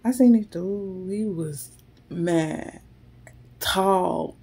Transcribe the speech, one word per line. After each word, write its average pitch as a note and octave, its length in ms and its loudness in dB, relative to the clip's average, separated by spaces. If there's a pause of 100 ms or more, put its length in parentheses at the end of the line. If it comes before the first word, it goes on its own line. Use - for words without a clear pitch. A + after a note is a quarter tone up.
I A#3 80 0
seen B3 200 6
this A3 140 4
dude. F#3+ 640 -8
He G#3 160 -4
was, D#3+ 440 -6 (400)
man, E3 680 -2 (800)
tall. F#3+ 840 0